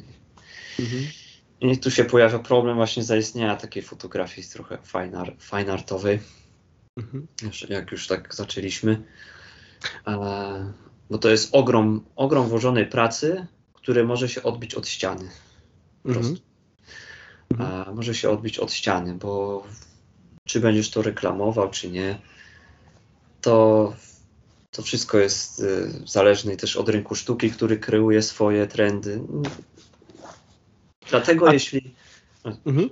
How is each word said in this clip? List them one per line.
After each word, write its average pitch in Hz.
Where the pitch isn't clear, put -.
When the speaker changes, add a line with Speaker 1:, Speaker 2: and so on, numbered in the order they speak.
Speaker 1:
Mhm. 127
Speaker 2:
I 127
tu 131
się 123
pojawia 120
problem 120
właśnie 117
zaistnienia 110
takiej 101
fotografii 92
trochę -
fine 92
art-, 90
fine 101
artowej. 101
Speaker 1:
Mhm. 123
Speaker 2:
Już, 104
jak 95
już 95
tak -
zaczęliśmy. 104
E, 101
bo 107
to 113
jest 110
ogrom, 113
ogrom 135
włożonej 117
pracy, 151
który 120
może 123
się -
odbić 117
od -
ściany. 92
Po -
Speaker 1:
Mhm. 117
Speaker 2:
prostu. 160
Speaker 1:
Mhm. 92
Speaker 2:
A, 98
może 113
się 110
odbić 107
od -
ściany, 90
bo 101
czy -
będziesz 107
to 110
reklamował, 101
czy -
nie, 95
to, 110
to -
wszystko 110
jest, -
y, 98
zależne 101
też -
od 101
rynku 104
sztuki, 117
który 110
kreuje 110
swoje 104
trendy. 101
Dlatego 165
Speaker 1:
A 151
Speaker 2:
jeśli 135
Speaker 1:
Mhm. 139